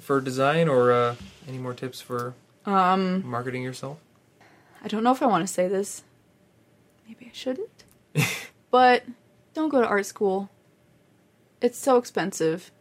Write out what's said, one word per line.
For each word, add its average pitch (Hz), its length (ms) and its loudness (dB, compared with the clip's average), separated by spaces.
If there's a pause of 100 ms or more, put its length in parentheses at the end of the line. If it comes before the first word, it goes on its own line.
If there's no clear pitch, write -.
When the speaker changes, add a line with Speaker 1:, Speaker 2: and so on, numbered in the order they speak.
Speaker 1:
for 139 180 0
design 139 480 0
or, 123 240 6
uh, 120 220 2 (340)
any 131 100 -12
more 127 140 -8
tips 123 300 -10
for 123 320 -8 (320)
Speaker 2:
Um, 190 600 2
Speaker 1:
marketing 123 360 -6
yourself? 131 340 -10 (880)
Speaker 2:
I 214 40 -8
don't 214 140 -4
know 247 100 4
if 262 100 -2
I 285 40 4
wanna 190 200 2
say 185 200 -2
this. 196 360 -4 (1080)
Maybe 226 160 -20
I 240 80 -20
shouldn't. - 520 -8 (300)
Speaker 1:
<laughs> 151 120 0 (440)
Speaker 2:
But 247 340 6 (500)
don't 311 160 -2
go 269 100 4
to 226 60 4
art 202 180 0
school. 196 460 -2 (1080)
It's 240 180 0
so 262 180 4
expensive. 180 720 -2 (100)